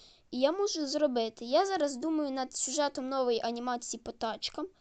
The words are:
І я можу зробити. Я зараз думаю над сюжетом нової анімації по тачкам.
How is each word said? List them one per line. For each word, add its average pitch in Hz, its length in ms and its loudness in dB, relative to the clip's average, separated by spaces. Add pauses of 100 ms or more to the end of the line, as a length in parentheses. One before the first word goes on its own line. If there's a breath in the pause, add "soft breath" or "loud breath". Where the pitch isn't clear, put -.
(320 loud breath)
І 247 80 -4
я 269 120 6
можу 381 360 0
зробити. 247 580 0
Я 294 200 6
зараз 311 300 0
думаю 302 360 0
над 262 240 -4
сюжетом 285 540 -2
нової 254 320 2
анімації 240 640 -4
по 233 80 -10
тачкам. 240 560 -6 (140 soft breath)